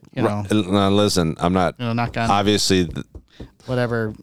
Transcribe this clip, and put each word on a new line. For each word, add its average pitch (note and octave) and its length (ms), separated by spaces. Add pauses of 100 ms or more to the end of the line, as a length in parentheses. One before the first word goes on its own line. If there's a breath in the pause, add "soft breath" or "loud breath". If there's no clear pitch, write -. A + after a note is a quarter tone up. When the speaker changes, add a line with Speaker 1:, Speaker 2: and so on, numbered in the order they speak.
(160)
Speaker 1:
you B2 80
know. G#2 260
Speaker 2:
Right. G#2 180
Now, G2 220
listen, G2 500
I'm F2+ 140
not, F2+ 240
Speaker 1:
You B2 80
know, A2+ 80
knock A#2 240
on A#2 140
Speaker 2:
obviously, G2 540
th- - 200 (640 loud breath)
Speaker 1:
whatever. A#2 560